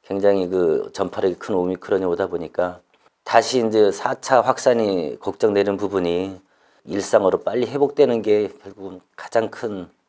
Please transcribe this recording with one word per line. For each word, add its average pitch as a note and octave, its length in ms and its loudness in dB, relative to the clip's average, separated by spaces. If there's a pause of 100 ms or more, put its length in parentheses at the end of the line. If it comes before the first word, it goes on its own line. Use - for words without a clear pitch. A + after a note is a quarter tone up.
굉장히 G2 420 2
그 F2 460 0
전파력이 F#2+ 400 -2
큰 - 200 -6
오미크론이 F#2 520 -2
오다 F2+ 220 -2
보니까 F2 520 -6 (420)
다시 A#2 440 2
이제 G#2+ 260 4
사 - 260 -6
차 B2+ 220 2
확산이 G#2+ 800 0
걱정되는 G2+ 560 0
부분이 F#2 640 -2 (460)
일상으로 G2 560 0
빨리 A#2+ 240 -2
회복되는 C3+ 560 0
게 G#2 260 2 (140)
결국은 G2 400 -16 (120)
가장 A2+ 360 -4
큰 G2 400 -10 (180)